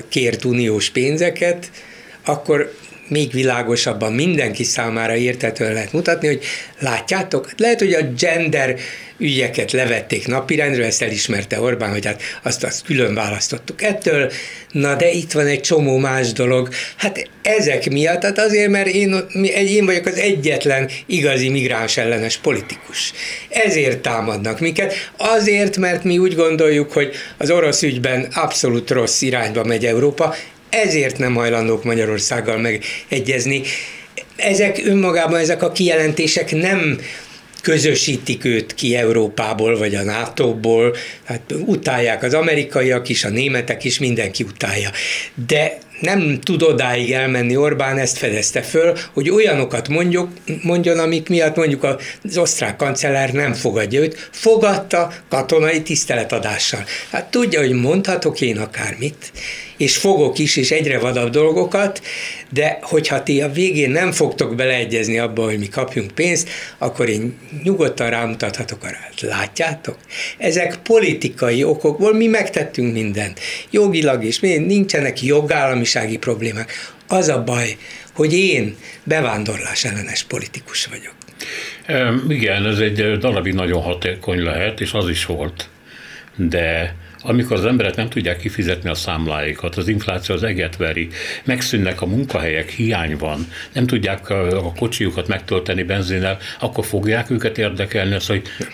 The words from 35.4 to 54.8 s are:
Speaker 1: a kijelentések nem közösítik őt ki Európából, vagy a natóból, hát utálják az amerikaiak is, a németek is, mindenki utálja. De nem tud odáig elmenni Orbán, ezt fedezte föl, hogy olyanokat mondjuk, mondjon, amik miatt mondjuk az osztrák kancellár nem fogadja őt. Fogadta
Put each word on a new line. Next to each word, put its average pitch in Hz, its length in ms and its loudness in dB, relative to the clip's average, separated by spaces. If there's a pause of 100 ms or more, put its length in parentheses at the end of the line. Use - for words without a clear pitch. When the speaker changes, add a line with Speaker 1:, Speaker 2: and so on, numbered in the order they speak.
Speaker 1:
a 170 100 2
kijelentések 160 800 2
nem 165 460 0 (640)
közösítik 135 840 0
őt 113 300 0
ki 120 220 0
Európából, 110 840 2
vagy 104 160 0
a 98 80 -2
natóból, 113 920 2 (280)
hát 120 300 -6 (120)
utálják 120 560 0
az 127 120 0
amerikaiak 139 760 2
is, 120 160 0
a 113 40 -2
németek 123 560 -2
is, 127 140 -2
mindenki 117 440 -2
utálja. 104 480 -4 (560)
De 151 320 0 (220)
nem 160 400 2
tud 160 220 0
odáig 123 500 2
elmenni 127 440 2
Orbán, 139 420 2
ezt 131 200 0
fedezte 107 440 0
föl, 165 340 4 (160)
hogy 143 180 0
olyanokat 147 580 4
mondjuk, 175 400 2 (340)
mondjon, 175 360 4
amik 160 300 0
miatt 160 280 4
mondjuk 147 280 2
az 139 520 -4
osztrák 127 400 0
kancellár 135 560 0
nem 139 200 0
fogadja 107 480 0
őt. - 320 -2
Fogadta 196 800 2 (160)